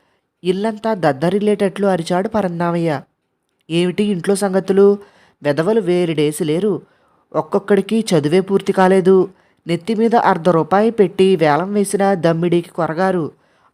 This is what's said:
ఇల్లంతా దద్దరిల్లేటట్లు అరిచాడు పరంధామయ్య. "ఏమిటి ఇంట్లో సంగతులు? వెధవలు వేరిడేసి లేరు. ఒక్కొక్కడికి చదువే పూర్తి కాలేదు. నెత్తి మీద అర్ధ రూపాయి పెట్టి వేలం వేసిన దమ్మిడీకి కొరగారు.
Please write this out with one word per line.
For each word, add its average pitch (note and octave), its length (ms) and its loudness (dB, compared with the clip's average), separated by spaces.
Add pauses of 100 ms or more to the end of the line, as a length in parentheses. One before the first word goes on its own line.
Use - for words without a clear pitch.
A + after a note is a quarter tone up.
(440)
ఇల్లంతా G#3+ 500 -2
దద్దరిల్లేటట్లు G3 920 0
అరిచాడు F3+ 400 -2
పరంధామయ్య. E3+ 760 -2 (680)
"ఏమిటి F3 340 0
ఇంట్లో G3+ 320 -2
సంగతులు? G3 640 2 (460)
వెధవలు E3 380 0
వేరిడేసి E3 600 0
లేరు. E3+ 380 -2 (520)
ఒక్కొక్కడికి G3 800 -2
చదువే D3+ 280 2
పూర్తి G3 320 -2
కాలేదు. F#3+ 560 4 (380)
నెత్తి E3+ 280 -4
మీద A3 200 0
అర్ధ F3+ 340 2
రూపాయి F3+ 420 2
పెట్టి F#3+ 440 2
వేలం D#3+ 380 0
వేసిన G3 400 0
దమ్మిడీకి E3+ 560 0
కొరగారు. E3+ 640 -4 (420)